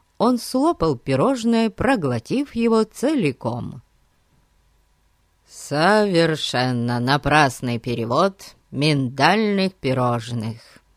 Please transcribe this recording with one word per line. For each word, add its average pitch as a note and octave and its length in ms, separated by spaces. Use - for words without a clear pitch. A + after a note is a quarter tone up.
Он A#3+ 220
слопал B3+ 580
пирожное, A3+ 720
проглотив G#3 840
его A3+ 300
целиком. D3 1000
"Совершенно D#3 1500
напрасный C3+ 800
перевод B2 760
миндальных D#3 1040
пирожных. A#2+ 840